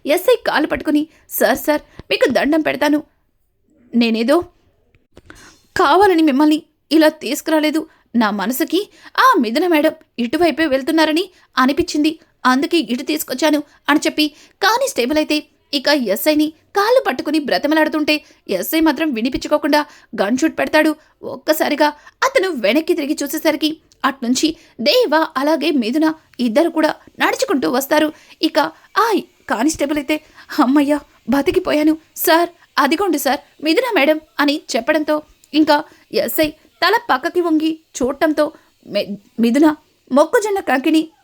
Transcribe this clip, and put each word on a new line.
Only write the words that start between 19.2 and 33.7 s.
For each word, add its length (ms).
గన్ 160
షూట్ 200
పెడతాడు. 380
ఒక్కసారిగా 640
అతను 260
వెనక్కి 440
తిరిగి 300
చూసేసరికి 540
అట్నుంచి 500
దేవ 460
అలాగే 340
మిథున 420
ఇద్దరు 300
కూడా 260
నడుచుకుంటూ 520
వస్తారు. 420
ఇక 180
ఆ 220
కానిస్టేబుల్ 480
అయితే, 240
"అమ్మయ్య, 400
బతికిపోయాను 680
సార్, 340
అదిగోండి 420
సార్ 200
మిథున 320